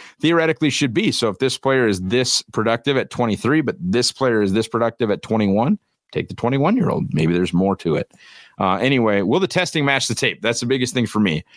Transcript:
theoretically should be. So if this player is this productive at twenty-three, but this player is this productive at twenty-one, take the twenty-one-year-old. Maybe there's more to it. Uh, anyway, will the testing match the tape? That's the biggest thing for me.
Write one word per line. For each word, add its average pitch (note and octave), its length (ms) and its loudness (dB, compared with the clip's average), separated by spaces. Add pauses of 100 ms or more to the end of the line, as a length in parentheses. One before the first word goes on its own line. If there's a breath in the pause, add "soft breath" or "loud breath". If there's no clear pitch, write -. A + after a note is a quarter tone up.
(220 loud breath)
theoretically D#3+ 480 2
should B2+ 240 -2
be. F3+ 180 0
So A2+ 160 -2
if G2+ 120 -4
this B2+ 180 0
player C3+ 300 2
is F#2+ 160 0
this B2 380 0 (120)
productive A#2 420 0
at A2+ 140 -2
twenty-three, A#2+ 500 0
but C#3 220 -2
this G#2 320 0
player A#2 280 2
is G2 120 0
this A2 160 0
productive A2+ 420 -2
at F2+ 120 -2
twenty-one, A2 540 2 (360)
take - 160 -6
the F#2+ 60 -10
twenty-one-year-old. D3 760 0
Maybe E2+ 200 0
there's F2 200 0
more F#2+ 240 2
to D#2 180 -2
it. - 160 -4 (480 loud breath)
Uh, F#2+ 160 0
anyway, A2 460 2
will A2+ 180 0
the F#3+ 80 0
testing E3 380 -2
match C#3 240 0
the A2+ 60 -2
tape? - 260 -2
That's A2+ 180 -2
the B2 60 -6
biggest B2+ 280 -2
thing A#2+ 120 0
for G#2+ 160 0
me. E2 240 0 (120)